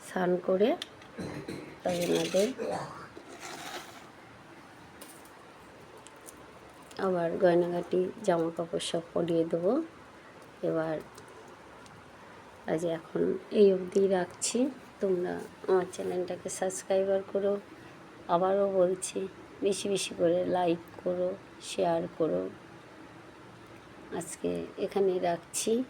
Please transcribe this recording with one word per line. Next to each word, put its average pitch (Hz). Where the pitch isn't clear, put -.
স্নান 180
করে 190
তবে 175
ওনাদের 170
আবার 175
গয়নাগাটি, 175
জামা 170
কাপড় 175
সব -
পরিয়ে 165
দেবো। 175
এবার 160
আজ 165
এখন 170
এই 208
অবধি 185
রাখছি। 196
তোমরা 180
আমার 185
চ্যানেলটাকে 180
সাবস্ক্রাইবার 190
করো, 196
আবারও 190
বলছি, 190
বেশি 196
বেশি -
করে 180
লাইক 175
করো, 180
শেয়ার 170
করো। 175
আজকে 175
এখানেই 196
রাখছি। 180